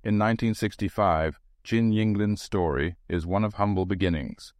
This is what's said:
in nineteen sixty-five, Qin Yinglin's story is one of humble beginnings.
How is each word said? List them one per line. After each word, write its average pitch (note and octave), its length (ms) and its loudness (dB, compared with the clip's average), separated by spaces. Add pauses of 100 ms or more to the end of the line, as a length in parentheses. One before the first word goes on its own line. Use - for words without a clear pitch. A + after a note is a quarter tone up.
in G#2+ 160 0
nineteen A2+ 360 2
sixty-five, F#2 880 0 (240)
Qin A2+ 280 2
Yinglin's G#2 480 2
story E2+ 540 0 (140)
is E2+ 160 -2
one G2 180 0
of G#2 120 -4
humble G2+ 300 0
beginnings. F2+ 760 -2